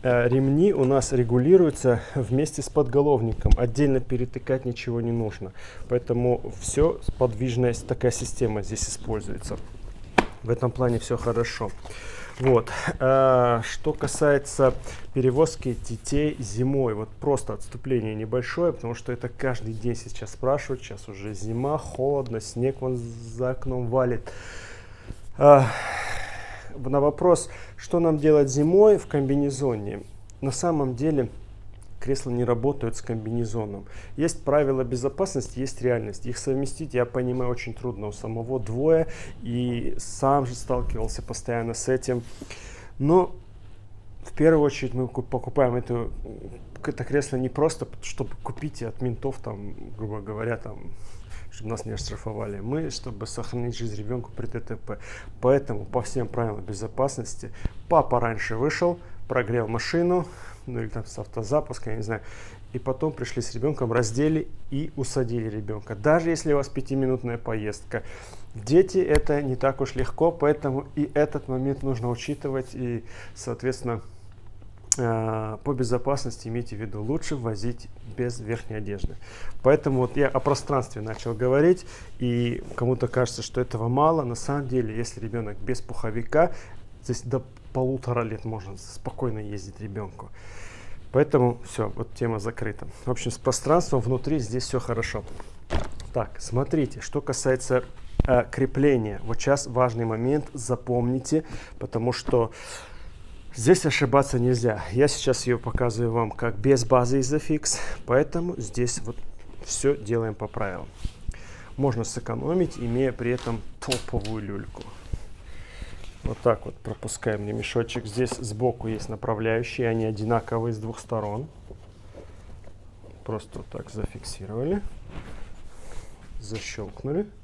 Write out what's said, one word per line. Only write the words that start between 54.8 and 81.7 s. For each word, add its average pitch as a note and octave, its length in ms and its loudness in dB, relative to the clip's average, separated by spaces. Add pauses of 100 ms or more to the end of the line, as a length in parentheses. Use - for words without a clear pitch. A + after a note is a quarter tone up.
Поэтому B2 440 4
по B2 180 0
всем A#2 260 -2
правилам G#2+ 340 -2
безопасности A2 880 -4 (360)
папа C3+ 320 6
раньше A2+ 360 0
вышел, E3 420 2 (300)
прогрел A#2 400 2
машину, E3+ 580 2 (400)
ну A#2+ 140 -4
или A2 80 -4
там A2 160 -6
с - 140 -12
автозапуска, A#2 720 -2
я G#2+ 60 0
не A#2 60 -4
знаю. A2 200 -2 (500)
И B2 60 -4
потом C#3+ 340 -2
пришли C3+ 300 -4
с - 120 -4
ребёнком, C3 380 0
раздели B2+ 560 2 (220)
и C#3 260 -2
усадили A#2+ 540 0
ребёнка. G#2+ 440 -6
Даже D#3 360 4
если D#3 240 2
у - 20 4
вас C#3+ 140 0
пятиминутная C3 640 0
поездка. G#2+ 680 -4 (520)
Дети — D#3+ 440 4
это D3 440 4
не C3 140 0
так C3+ 260 2
уж - 120 -2
легко, C#3 360 2
поэтому D3 640 2
и C#3+ 180 0
этот D3 360 0
момент C3+ 340 0
нужно B2 260 0
учитывать. C3 680 -4
И, A#2+ 300 -4 (300)
соответственно, A#2+ 640 -4 (960)
э, A2+ 680 -2
по C#3+ 100 0
безопасности B2+ 720 -2
имейте A2+ 280 -4
в G#2 40 -8
виду, G#2+ 220 -6
лучше D3 340 -2
возить A2+ 520 -4 (280)
без A#2+ 240 -4
верхней A2+ 360 -6
одежды. G2+ 400 -2 (460)
Поэтому C3+ 380 6
вот B2 160 2
я C#3+ 120 6
о B2+ 120 2
пространстве C3 640 0
начал A2 320 -4
говорить, C3+ 500 6 (360)